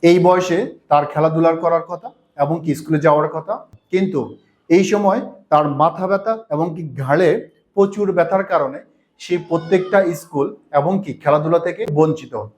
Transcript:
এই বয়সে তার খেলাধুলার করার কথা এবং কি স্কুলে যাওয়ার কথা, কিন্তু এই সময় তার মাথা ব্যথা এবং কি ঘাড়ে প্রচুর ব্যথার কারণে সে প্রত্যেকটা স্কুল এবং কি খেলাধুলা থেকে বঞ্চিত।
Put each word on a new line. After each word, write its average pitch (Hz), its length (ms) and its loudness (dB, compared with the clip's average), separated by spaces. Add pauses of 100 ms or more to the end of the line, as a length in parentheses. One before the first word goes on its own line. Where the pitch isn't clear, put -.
(100)
এই 180 160 6
বয়সে 180 320 2 (320)
তার 147 220 4
খেলাধুলার 160 520 2
করার 165 260 0
কথা 175 180 -12 (340)
এবং 147 120 0 (100)
কি 165 140 -4
স্কুলে 156 280 -2
যাওয়ার 151 300 2
কথা, 160 180 -6 (380)
কিন্তু 180 280 0 (560)
এই 190 160 4
সময় 202 280 2 (320)
তার 151 140 4 (140)
মাথা 165 300 0
ব্যথা 196 220 -2 (220)
এবং 160 200 -2
কি 175 80 -12 (200)
ঘাড়ে 151 260 2 (460)
প্রচুর 202 320 0 (100)
ব্যথার 190 360 0
কারণে 147 260 -2 (460)
সে 175 100 -2 (140)
প্রত্যেকটা 180 500 0 (220)
স্কুল 143 260 -4 (320)
এবং 156 140 0 (120)
কি 151 60 -10 (120)
খেলাধুলা 151 440 2
থেকে 180 160 -6 (160)
বঞ্চিত। 147 360 0 (240)